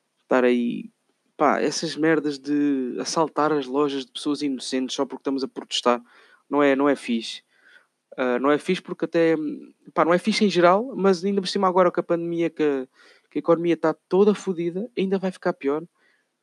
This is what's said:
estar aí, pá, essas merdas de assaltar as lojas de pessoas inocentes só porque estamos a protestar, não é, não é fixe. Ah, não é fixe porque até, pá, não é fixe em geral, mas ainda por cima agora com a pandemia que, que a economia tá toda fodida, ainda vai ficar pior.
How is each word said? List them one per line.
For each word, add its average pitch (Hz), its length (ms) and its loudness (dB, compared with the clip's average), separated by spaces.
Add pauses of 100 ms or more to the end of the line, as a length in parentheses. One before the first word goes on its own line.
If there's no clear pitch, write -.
(220)
estar 127 220 2
aí, 120 460 0 (460)
pá, 139 240 2
essas 147 360 -4
merdas 147 420 0
de 139 640 -2
assaltar 151 520 -2
as 143 140 -2
lojas 139 400 -2
de - 60 -20
pessoas 147 300 -4
inocentes 131 540 -4
só 139 80 -2
porque 131 180 -10
estamos 135 220 -4
a 131 40 -6
protestar, - 540 -2 (460)
não 143 140 0
é, 139 140 4
não 143 120 2
é 135 80 2
fixe. - 460 -6 (760)
Ah, 127 220 0
não 135 120 2
é 147 80 2
fixe 180 240 -4
porque - 240 -8
até, 165 280 2 (600)
pá, 165 100 2
não 165 100 4
é 175 40 4
fixe 214 260 0
em 202 60 4
geral, 180 460 4
mas 185 280 2
ainda 202 160 0
por 180 80 -4
cima 196 200 0
agora 180 240 4
com - 80 -2
a 165 40 -4
pandemia 170 460 -2
que, 143 380 -2 (420)
que - 80 -8
a - 20 -2
economia 170 360 2
tá 156 180 0 (140)
toda 202 260 4
fodida, 175 640 -6
ainda 190 220 0
vai 185 140 -4
ficar 180 200 -4
pior. 147 300 -4 (600)